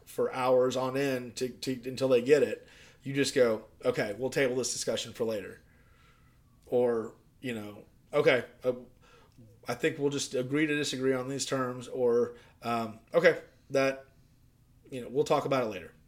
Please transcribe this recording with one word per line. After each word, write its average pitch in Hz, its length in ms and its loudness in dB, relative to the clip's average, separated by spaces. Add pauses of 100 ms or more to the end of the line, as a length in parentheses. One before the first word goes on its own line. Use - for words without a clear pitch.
for - 280 -4
hours 127 440 4
on 131 180 -2
end 131 400 -2
to, 127 140 -4
to, 127 360 -6
until 131 220 -2
they 123 140 6
get 139 200 6
it. - 240 -2 (380)
You 135 100 -8
just 139 220 0
go, 117 280 4 (200)
"Okay, 120 340 -2
we'll 127 120 -4
table 127 260 0
this 123 160 -2
discussion 117 400 -4
for 117 140 -4
later." 101 340 -6 (1080)
Or, 117 440 2 (300)
you 127 120 -6
know, 104 260 -10 (340)
"Okay, 143 320 4 (180)
uh, 127 80 0 (960)
I 120 60 -4
think 147 260 -2
we'll 143 100 2
just 135 260 -4
agree 131 300 0
to 147 100 0
disagree 135 380 0
on 127 140 -4
these 135 180 -6
terms," 127 440 -4
or, 120 460 2 (280)
um, 117 360 -4 (140)
"Okay, 165 240 6 (340)
that, 135 340 0 (840)
you 127 120 -10
know, 117 100 -10
we'll 143 140 0
talk - 200 2
about 131 180 2
it 110 60 -2
later." 90 220 -10 (160)